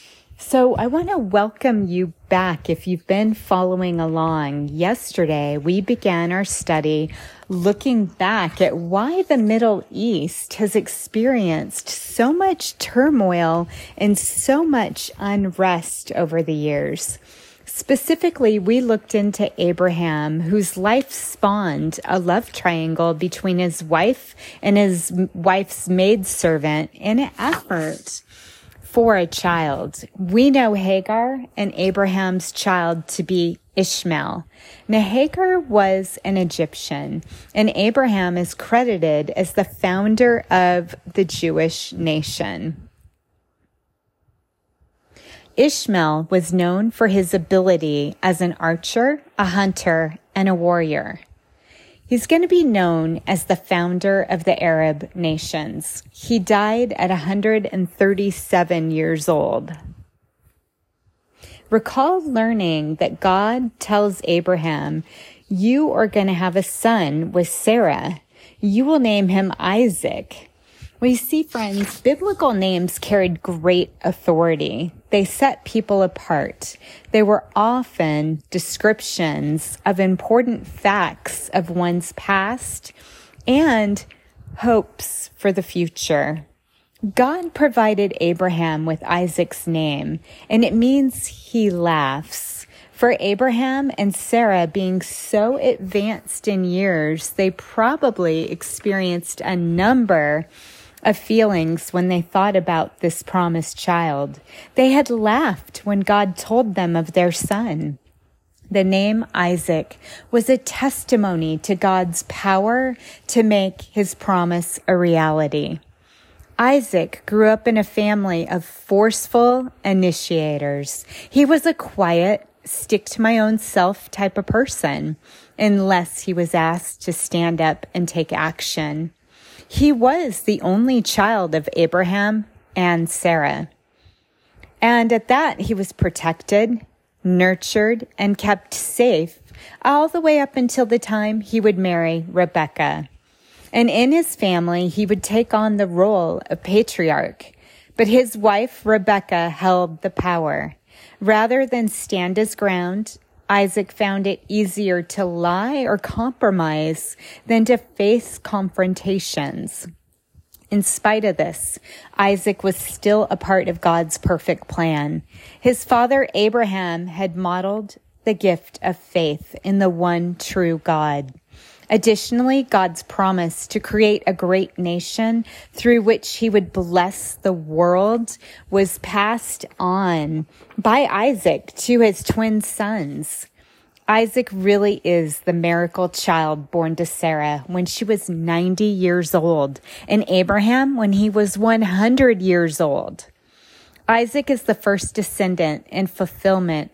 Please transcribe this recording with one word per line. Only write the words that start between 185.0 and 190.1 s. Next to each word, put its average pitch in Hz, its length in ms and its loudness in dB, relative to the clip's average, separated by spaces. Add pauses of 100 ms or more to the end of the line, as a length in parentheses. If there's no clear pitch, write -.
is 165 360 0
the 180 120 -2
miracle 170 560 0
child 156 640 -2
born 165 260 -2
to 175 80 -2
Sarah 151 640 -4
when 180 180 -4
she 196 220 -6
was 208 240 -2
ninety 170 540 0
years 180 500 0
old 156 440 0 (300)
and 208 200 2